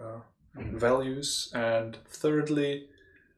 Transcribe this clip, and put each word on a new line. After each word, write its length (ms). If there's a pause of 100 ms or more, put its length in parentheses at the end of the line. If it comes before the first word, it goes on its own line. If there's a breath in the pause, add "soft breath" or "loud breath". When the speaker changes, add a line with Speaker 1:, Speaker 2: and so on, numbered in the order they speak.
Speaker 1:
uh, 580
Speaker 2:
Hmm. 160
Speaker 1:
values. 760
And 420 (120)
thirdly, 800 (480 soft breath)